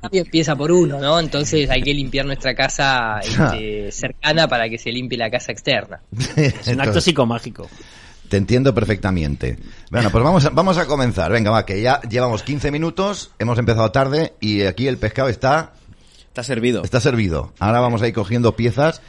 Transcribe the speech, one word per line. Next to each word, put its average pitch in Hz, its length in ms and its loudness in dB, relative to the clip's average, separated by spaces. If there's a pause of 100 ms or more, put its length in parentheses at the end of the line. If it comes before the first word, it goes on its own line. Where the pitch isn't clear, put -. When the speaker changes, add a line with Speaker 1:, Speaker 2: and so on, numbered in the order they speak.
Speaker 1:
cambio 196 220 -2
empieza 160 320 0
por 147 160 -2
uno, 160 280 4
¿no? 147 200 2
Entonces 147 500 0
hay 127 120 2
que 143 120 0
limpiar 135 320 -2
nuestra 135 300 -4
casa, 127 640 0
Speaker 2:
<laughs> 101 40 -6
Speaker 1:
este, 107 720 -2
cercana 156 560 0
para 117 200 0
que 113 80 -6
se - 140 -8
limpie 123 260 -6
la 113 120 -2
casa 123 240 -4
externa. 104 480 -4 (100)
Speaker 2:
<laughs> - 0 -
Speaker 3:
Es 117 240 -4
un 156 60 4 (160)
acto - 140 -4
Speaker 2:
Entonces 139 340 0
Speaker 3:
psicomágico. 123 640 -2 (600)
Speaker 2:
Te 101 60 2
entiendo 120 360 4
perfectamente. 90 840 -2 (320)
Bueno, 92 180 0
pues 113 140 4
vamos 156 220 4
a, 156 60 2
vamos 170 260 2
a 170 100 0
comenzar. 120 460 0
Venga, 110 180 2
va, 107 140 2
que 101 160 -4
ya 127 200 2
llevamos 120 420 -2
quince 143 280 -4
minutos, 170 580 -4 (100)
hemos 113 200 0
empezado 110 320 2
tarde 139 480 0
y 107 240 0
aquí 98 240 -2
el 127 100 -2
pescado 107 320 -2
está 135 440 0 (560)
Speaker 4:
Está 123 140 -10
servido. 117 380 0
Speaker 2:
Está 123 200 0
servido. 101 580 0
Ahora 113 220 2
vamos 117 200 0
a 120 60 2
ir 117 60 -2
cogiendo 113 420 0
piezas 127 540 0